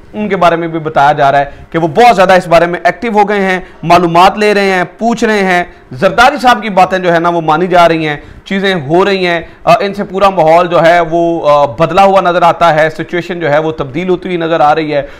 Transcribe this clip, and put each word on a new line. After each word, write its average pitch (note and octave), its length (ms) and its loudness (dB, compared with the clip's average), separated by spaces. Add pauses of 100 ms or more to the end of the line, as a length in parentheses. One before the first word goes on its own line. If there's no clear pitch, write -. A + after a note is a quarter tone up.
(160)
उनके G#3 200 -4
बारे E3+ 220 2
में E3 140 -6
भी E3 80 -6
बताया D3+ 340 0
जा C#3+ 160 0
रहा C#3+ 120 0
है C#3 120 -6 (180)
कि E3 60 -4
वो E3 100 -2
बहुत A3 260 4
ज़्यादा F#3 220 4
इस F3 120 0
बारे E3+ 200 2
में F3 200 -6
active G#3 300 -4
हो G#3 80 4
गए G3+ 140 -2
हैं, F#3 280 -2 (180)
मालूमात F3 520 2
ले G#3 160 0
रहे G3+ 180 0
हैं, F3+ 140 0
पूछ A3+ 380 -4
रहे G#3+ 160 0
हैं। F3+ 340 -2 (200)
जरदारी G3 440 2
साहब A#3+ 240 0
की A3 80 -8
बातें F#3 340 0
जो F3+ 60 0
है E3+ 100 2
ना E3+ 100 0
वो E3+ 120 -2
मानी D#3+ 260 0
जा F3 180 4
रही D#3+ 200 0
हैं, D3 180 -6 (240)
चीज़ें F#3+ 400 -4
हो E3+ 160 2
रही F#3+ 200 -2
हैं, E3+ 340 -4 (100)
अ, E3+ 140 4
इनसे G3+ 220 -6
पूरा F#3+ 260 0
माहौल F3 380 2
जो E3 120 0
है E3+ 220 4
वो, E3+ 380 -2
अ, D3 400 0
बदला E3 220 2
हुआ G3 200 4
नज़र F3 220 0
आता E3+ 280 2
है, D#3 180 2
situation E3+ 460 -8
जो E3 120 -6
है C#3+ 120 0
वो D#3 120 -4
तब्दील D#3 380 -6
होती F3+ 200 -2
हुई F3+ 80 -4
नज़र E3 240 -2
आ D3+ 120 4
रही D#3 180 -2
है C#3 180 -4 (100)